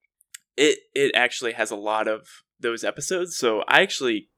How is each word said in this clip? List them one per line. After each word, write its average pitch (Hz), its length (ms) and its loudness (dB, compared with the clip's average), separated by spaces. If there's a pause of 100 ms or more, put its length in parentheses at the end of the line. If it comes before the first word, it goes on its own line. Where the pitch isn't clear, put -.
(540)
it, 143 260 2 (140)
it 139 200 2
actually 120 380 -2
has 110 180 -4
a 110 60 -6
lot 107 300 -2
of 110 220 -6 (320)
those 117 240 -4
episodes. 175 540 -6
So 110 300 2
I 147 120 8
actually 123 580 0